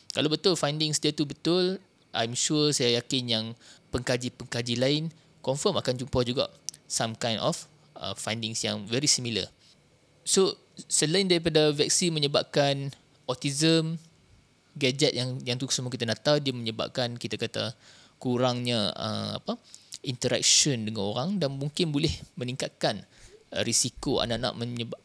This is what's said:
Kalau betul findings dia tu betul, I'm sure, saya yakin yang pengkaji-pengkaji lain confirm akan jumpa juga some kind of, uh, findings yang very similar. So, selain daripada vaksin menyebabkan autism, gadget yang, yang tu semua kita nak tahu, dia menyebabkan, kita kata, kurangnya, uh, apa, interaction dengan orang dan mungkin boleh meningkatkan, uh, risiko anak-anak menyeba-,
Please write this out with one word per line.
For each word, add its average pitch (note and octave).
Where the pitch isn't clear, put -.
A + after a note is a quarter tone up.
Kalau D3
betul D#3+
findings D3+
dia D3
tu D3
betul, F#3
I'm A#2
sure, D3
saya A#2+
yakin B2+
yang A2
pengkaji-pengkaji B2
lain D3+
confirm D3
akan -
jumpa B2+
juga B2
some A2+
kind A2+
of, -
uh, G2
findings A2+
yang G#2
very C3
similar. A#2+
So, -
selain F3+
daripada D#3+
vaksin D3+
menyebabkan C#3+
autism, D#3+
gadget C#3
yang, B2+
yang B2
tu C3+
semua B2+
kita A#2+
nak A2
tahu, D3
dia C3+
menyebabkan, A#2
kita G#2+
kata, G#2+
kurangnya, B2
uh, G#2
apa, -
interaction B2+
dengan G#2+
orang B2
dan C#3+
mungkin D3
boleh C#3+
meningkatkan, B2
uh, G#2
risiko A#2
anak-anak A#2
menyeba-, A#2+